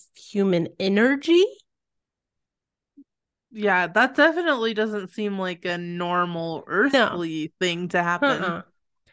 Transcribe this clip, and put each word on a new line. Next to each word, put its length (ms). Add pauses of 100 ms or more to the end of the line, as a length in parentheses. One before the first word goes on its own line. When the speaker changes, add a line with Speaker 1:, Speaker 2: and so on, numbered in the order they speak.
(140)
Speaker 1:
human 540 (120)
energy? 680 (2000)
Speaker 2:
Yeah, 360
that 280
definitely 580
doesn't 380
seem 280
like 240
a 140
normal 800
Speaker 1:
No. 100
Speaker 2:
earthly 920
thing 300
to 140
happen. 400
Speaker 1:
Uh-uh. 180 (520)